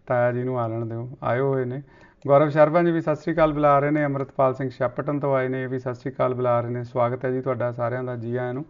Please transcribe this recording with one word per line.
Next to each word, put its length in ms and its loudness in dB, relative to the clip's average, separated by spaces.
ਤਾਇਆ 240 2
ਜੀ 120 -2
ਨੂੰ 160 -2
ਆ 80 0
ਲੈਣ 180 -4
ਦਿਓ, 240 -8
ਆਏ 160 0
ਹੋਏ 260 0
ਨੇ। 160 -6
ਗੌਰਵ 220 6
ਸ਼ਰਮਾ 340 4
ਜੀ 80 4
ਵੀ 100 0
ਸਤਿ 140 0
ਸ੍ਰੀ 180 -4
ਅਕਾਲ 200 4
ਬੁਲਾ 260 4
ਰਹੇ 120 2
ਨੇ, 140 2
ਅੰਮ੍ਰਿਤਪਾਲ 500 0
ਸਿੰਘ 140 -4
ਸ਼ੈਪਟਨ 500 -4
ਤੋਂ 160 0
ਆਏ 120 0
ਨੇ, 160 -4
ਇਹ 40 -6
ਵੀ 120 -6
ਸਤਿ 140 -6
ਸ੍ਰੀ 180 -8
ਅਕਾਲ 220 -2
ਬੁਲਾ 280 0
ਰਹੇ 80 -6
ਨੇ। 140 -6
ਸਵਾਗਤ 420 -2
ਹੈ 60 -2
ਜੀ 100 -2
ਤੁਹਾਡਾ 300 -2
ਸਾਰਿਆਂ 320 -4
ਦਾ, 120 -6
ਜੀ 200 -6
ਆਇਆਂ 180 -4
ਨੂੰ। 160 -8